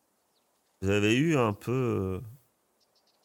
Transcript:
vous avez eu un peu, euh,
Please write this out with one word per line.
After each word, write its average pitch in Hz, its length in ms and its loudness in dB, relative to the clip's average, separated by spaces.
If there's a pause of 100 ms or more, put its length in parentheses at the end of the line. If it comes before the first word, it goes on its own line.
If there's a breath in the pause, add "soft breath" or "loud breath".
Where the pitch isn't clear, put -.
(800)
vous 95 100 -2
avez 104 260 4
eu 156 200 2
un 113 160 2
peu, 113 200 -6
euh, 104 560 -4 (960)